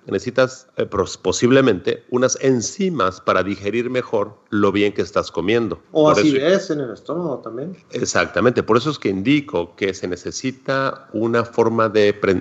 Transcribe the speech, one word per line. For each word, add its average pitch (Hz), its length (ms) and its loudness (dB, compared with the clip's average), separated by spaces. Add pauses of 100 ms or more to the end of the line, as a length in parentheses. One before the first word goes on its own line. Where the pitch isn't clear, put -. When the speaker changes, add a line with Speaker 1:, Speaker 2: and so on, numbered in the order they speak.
Speaker 1:
necesitas, 123 720 -2
eh, - 100 -2
pros-, 95 320 -4
posiblemente 120 920 2
unas 123 320 2
enzimas 135 800 0
para 95 200 2
digerir 101 480 -2
mejor 113 480 -4 (120)
lo 101 240 2
bien 101 200 2
que - 80 -4
estás 87 300 -2
comiendo. 98 500 -2 (120)
Speaker 2:
O 156 120 4
Speaker 1:
Por 151 140 4
eso - 80 4
Speaker 2:
acidez 151 440 2
en 151 100 -4
el 120 100 -8
estómago 151 500 -6
también. 139 360 -12 (140)
Speaker 1:
Exactamente, 104 720 0
por 110 120 0
eso 123 140 -2
es 143 100 -6
que - 100 -4
indico 98 680 -2
que 95 160 -2
se - 160 -8
necesita 131 1040 -6
una 117 320 0
forma 113 420 2
de 104 260 4
pre-, 98 280 2